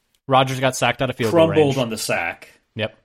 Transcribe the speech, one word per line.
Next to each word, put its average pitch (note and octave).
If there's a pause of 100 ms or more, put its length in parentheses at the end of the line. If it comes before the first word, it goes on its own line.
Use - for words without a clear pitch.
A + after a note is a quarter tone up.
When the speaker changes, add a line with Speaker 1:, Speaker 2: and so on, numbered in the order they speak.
(260)
Speaker 1:
Rodgers C3
got C3+
sacked A#2+
out C3+
of B2
field A#2
goal E3
Speaker 2:
crumbled D3+
Speaker 1:
range. -
Speaker 2:
on B2
the A2
sack. F2 (240)
Speaker 1:
Yep. - (100)